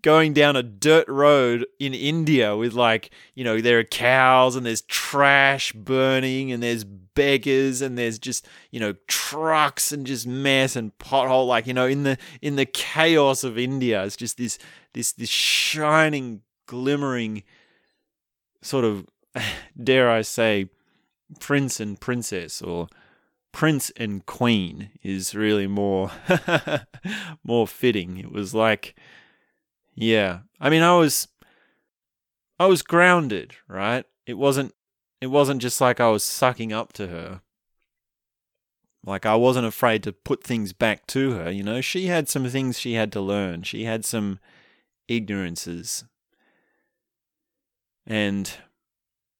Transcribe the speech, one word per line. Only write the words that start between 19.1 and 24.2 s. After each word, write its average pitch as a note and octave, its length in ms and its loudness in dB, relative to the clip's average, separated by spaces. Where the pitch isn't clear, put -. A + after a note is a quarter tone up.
<sighs> A#2 80 -6
dare B2+ 260 4
I A2+ 120 2
say, G#2+ 480 -2
prince C#3 400 -2
and G#2 200 -8
princess, G#2 600 -8
or F2 260 -8
prince D#3 400 0
and G#2 340 -8